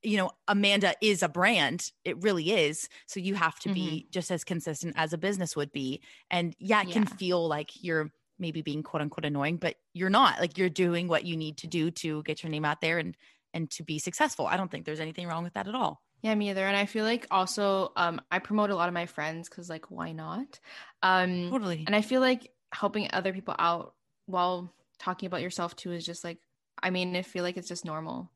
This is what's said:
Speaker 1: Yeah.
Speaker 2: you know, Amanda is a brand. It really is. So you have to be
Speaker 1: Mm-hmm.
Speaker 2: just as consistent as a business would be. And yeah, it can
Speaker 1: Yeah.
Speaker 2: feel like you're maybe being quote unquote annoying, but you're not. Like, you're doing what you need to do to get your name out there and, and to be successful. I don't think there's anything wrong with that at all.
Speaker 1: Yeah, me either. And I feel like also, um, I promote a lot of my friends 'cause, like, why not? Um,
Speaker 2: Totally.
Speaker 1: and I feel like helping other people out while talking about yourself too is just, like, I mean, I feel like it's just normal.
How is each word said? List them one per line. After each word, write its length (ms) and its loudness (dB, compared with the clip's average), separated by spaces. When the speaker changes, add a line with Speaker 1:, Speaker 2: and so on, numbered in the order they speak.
Speaker 1:
Yeah. 80 -2
Speaker 2:
you 60 4
know, 140 2
Amanda 540 6
is 220 6
a 60 2
brand. 640 2
It 160 -2
really 300 2
is. 360 2
So 120 -8
you 160 0
have 260 0
to 120 -2
be 280 -2
Speaker 1:
Mm-hmm. 100 -20
Speaker 2:
just 200 -4
as 120 -2
consistent 520 -4
as 180 -2
a 40 -4
business 380 -2
would 160 -4
be. 300 -4
And 300 0
yeah, 240 4
it 80 -4
can 120 4
Speaker 1:
Yeah. 140 -2
Speaker 2:
feel 300 2
like 360 -4
you're 280 0
maybe 220 -4
being 220 -4
quote 180 -4
unquote 240 -4
annoying, 320 0
but 200 -2
you're 180 0
not. 280 6
Like, 200 0
you're 100 4
doing 380 2
what 180 2
you 100 -2
need 220 -4
to 100 -12
do 220 0
to 340 -4
get 200 -6
your 80 -4
name 140 -2
out 160 0
there 180 2
and, 180 -6
and 180 -4
to 120 -10
be 140 -6
successful. 480 0
I 120 2
don't 120 -2
think 160 -10
there's 140 -6
anything 280 -8
wrong 160 -4
with 120 -8
that 120 -4
at 60 -8
all. 300 -2
Speaker 1:
Yeah, 140 2
me 160 0
either. 140 0
And 120 2
I 80 2
feel 180 -2
like 280 0
also, 640 2
um, 260 0
I 60 0
promote 320 2
a 60 0
lot 140 2
of 40 -4
my 140 -2
friends 420 -8
'cause, 200 -16
like, 200 -10
why 220 -8
not? 480 -8
Um, 480 4
Speaker 2:
Totally. 380 -2
Speaker 1:
and 80 2
I 60 6
feel 200 2
like 320 2
helping 400 -2
other 220 0
people 240 -6
out 380 0
while 480 0
talking 260 -4
about 160 -2
yourself 340 -4
too 160 -8
is 140 -6
just, 180 -8
like, 160 -8
I 80 2
mean, 240 0
I 80 0
feel 200 -6
like 140 -4
it's 100 -10
just 180 -10
normal. 500 -8